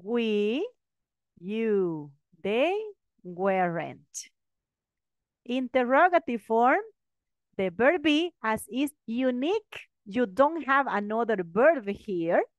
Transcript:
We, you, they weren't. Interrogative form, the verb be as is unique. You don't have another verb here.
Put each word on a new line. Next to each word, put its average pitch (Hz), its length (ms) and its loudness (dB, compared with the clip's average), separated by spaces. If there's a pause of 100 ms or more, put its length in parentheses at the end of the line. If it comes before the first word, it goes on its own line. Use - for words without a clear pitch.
We, 226 640 0 (720)
you, 185 720 -2 (320)
they 262 320 0 (480)
weren't. 175 1080 -4 (1160)
Interrogative 262 960 2
form, 240 380 2 (800)
the 190 120 0
verb 262 340 2
be 320 300 0 (100)
as 220 280 -2
is 277 200 -2 (140)
unique. 254 720 -2 (260)
You 233 200 -2
don't 277 400 0
have 269 240 2
another 214 540 -2
verb 220 440 2
here. 196 540 -2 (180)